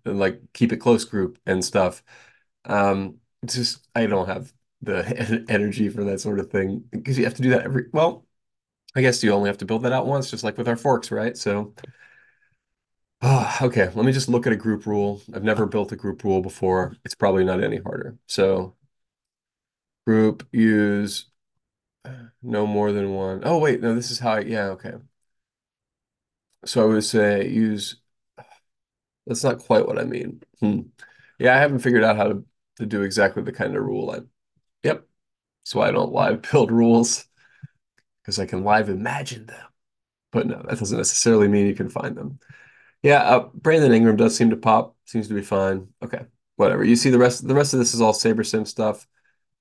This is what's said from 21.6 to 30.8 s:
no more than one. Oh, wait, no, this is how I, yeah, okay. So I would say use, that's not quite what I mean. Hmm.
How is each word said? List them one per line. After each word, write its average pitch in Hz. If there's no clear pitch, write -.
no 107
more 104
than 98
one. 95
Oh, 160
wait, 147
no, 113
this 120
is 117
how 120
I, 110
yeah, 104
okay. 95
So 120
I -
would 107
say 104
use, 107
that's -
not 123
quite -
what -
I -
mean. -
Hmm. 104